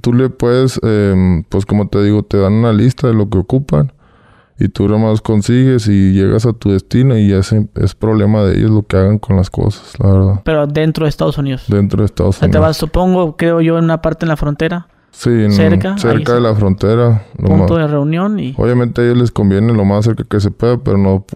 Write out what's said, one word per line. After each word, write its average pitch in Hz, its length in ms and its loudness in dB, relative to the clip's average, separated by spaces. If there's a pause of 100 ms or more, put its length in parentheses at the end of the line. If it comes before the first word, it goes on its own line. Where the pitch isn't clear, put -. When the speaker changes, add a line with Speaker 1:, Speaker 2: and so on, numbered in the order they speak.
Speaker 1:
tú 120 120 -2
le 127 180 2
puedes, 127 520 0
em, 95 640 0
pues, 98 200 -4
como 101 240 -2
te 104 140 -2
digo, 101 220 0
te - 140 -2
dan 98 160 2
una 113 180 0
lista 117 340 0
de 117 80 2
lo 104 160 0
que - 80 0
ocupan 139 540 -2 (680)
y 98 80 0
tú 101 200 -2
nada 107 100 2
más 110 220 0
consigues 120 640 0
y 98 260 2
llegas 101 320 0
a 117 80 0
tu 104 200 -2
destino 120 440 0
y 104 120 2
ya 95 100 2
es, 98 140 -2 (240)
es - 180 -2
problema 107 480 0
de 95 160 0
ellos 110 140 2
lo 104 120 2
que - 120 -4
hagan 98 240 2
con 101 160 -2
las 92 140 0
cosas, - 500 -4
la 98 100 2
verdad. 95 340 2
Speaker 2:
Pero 151 220 0
dentro 156 380 -2
de 147 60 0
Estados 156 280 -2
Unidos. 135 300 -6
Speaker 1:
Dentro 101 320 0
de 104 60 2
Estados 95 300 0
Speaker 2:
O - 40 -18
sea, 101 80 0
te - 100 2
Speaker 1:
Unidos. 151 40 2
Speaker 2:
vas, 160 140 0
supongo, 175 600 -2
creo 170 240 0
yo, 165 180 0
en 165 60 0
una 165 180 -2
parte 165 220 -4
en 165 60 -2
la 151 60 -2
frontera. 160 520 -4 (240)
Speaker 1:
Sí, - 180 -2
en, 107 220 2
Speaker 2:
Cerca, 98 400 2
ahí - 80 -4
Speaker 1:
cerca 117 320 0
de 120 60 2
Speaker 2:
sí. 123 60 0
Speaker 1:
la 110 120 0
frontera, 107 640 0 (160)
lo 98 100 -2
Speaker 2:
Punto - 260 2
Speaker 1:
más 165 80 0
Speaker 2:
de 151 60 -2
reunión 160 520 -2
y 131 180 -8
Speaker 1:
Obviamente 120 420 0
a 120 40 2
ellos 120 140 2
les 120 120 0
conviene 104 420 0
lo 104 120 0
más 101 200 0
cerca 113 240 -2
que 107 120 -2
se 101 100 0
pueda, 120 280 -2
pero 107 200 -2
no, 95 260 0 (120)